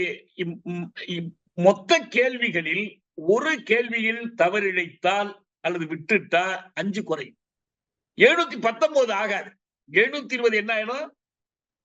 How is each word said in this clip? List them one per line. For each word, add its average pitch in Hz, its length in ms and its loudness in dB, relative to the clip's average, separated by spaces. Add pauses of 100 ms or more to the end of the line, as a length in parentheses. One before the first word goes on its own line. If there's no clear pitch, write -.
(420)
இம்-, 170 180 -6 (100)
இம்-, 175 200 -8 (240)
இம்-, 165 180 -8 (340)
மொத்த 202 320 4 (160)
கேள்விகளில் 214 680 0 (480)
ஒரு 285 200 2 (160)
கேள்வியில் 226 560 0 (160)
தவறிழைத்தால் 185 880 0 (340)
அல்லது 170 280 -2
விட்டுட்டா 165 520 0 (360)
அஞ்சு 196 220 -4
குறையும். 147 360 -8 (800)
எழுநூத்தி 302 480 6
பத்தொன்பது 254 460 2 (100)
ஆகாது. 202 280 -4 (400)
எழுநூத்தி 254 460 0
இருபது 233 240 2
என்ன 214 160 -4
ஆயிடும்? 254 320 -6 (760)